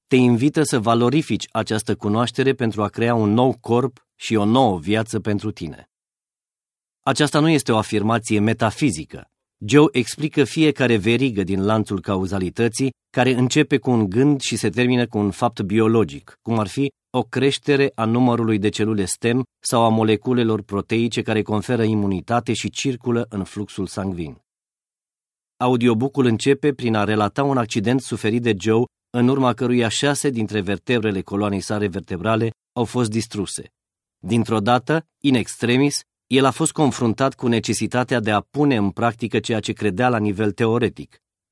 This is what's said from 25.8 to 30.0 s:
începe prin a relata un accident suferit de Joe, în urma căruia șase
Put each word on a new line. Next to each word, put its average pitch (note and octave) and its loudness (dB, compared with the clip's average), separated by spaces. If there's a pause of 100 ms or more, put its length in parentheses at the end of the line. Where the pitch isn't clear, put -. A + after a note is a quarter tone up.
începe C#3 2
prin A#2+ -2
a G#2 2
relata G#2+ 0
un C#3 0
accident A#2 -2
suferit A#2 -4
de A#2 2
Joe, A2 2 (260)
în A#2+ 2
urma C3 2
căruia A#2+ 0
șase C#3+ -2